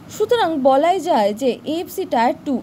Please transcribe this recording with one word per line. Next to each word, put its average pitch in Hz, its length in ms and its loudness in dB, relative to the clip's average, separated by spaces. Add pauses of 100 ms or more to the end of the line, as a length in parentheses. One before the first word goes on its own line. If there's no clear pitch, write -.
(100)
সুতরাং 427 400 0 (120)
বলাই 285 380 4
যায় 269 340 0
যে 240 160 -2 (160)
এএফসি 349 460 -6
টায়ার 247 300 2
টু 285 200 -4